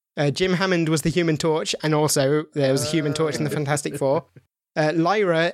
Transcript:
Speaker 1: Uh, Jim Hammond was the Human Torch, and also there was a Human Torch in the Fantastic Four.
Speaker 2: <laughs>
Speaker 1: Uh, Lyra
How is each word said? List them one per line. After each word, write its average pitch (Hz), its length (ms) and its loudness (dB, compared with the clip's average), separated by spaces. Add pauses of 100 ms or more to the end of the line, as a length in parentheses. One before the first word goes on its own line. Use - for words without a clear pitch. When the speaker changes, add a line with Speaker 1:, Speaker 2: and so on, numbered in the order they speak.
(160)
Speaker 1:
Uh, 143 140 0
Jim 185 240 0
Hammond 175 340 2
was 160 140 0
the 170 80 0
Human 165 260 0
Torch, 165 460 -2
and 156 120 0
also 151 500 2 (100)
there 135 160 2
was 135 160 2
a - 40 -4
Human 151 220 0
Torch 156 240 -2
in - 80 -2
the 143 60 -2
Fantastic 147 460 -4
Four. 143 340 0
Speaker 2:
<laughs> - 40 -20 (420)
Speaker 1:
Uh, 151 160 2
Lyra 175 600 2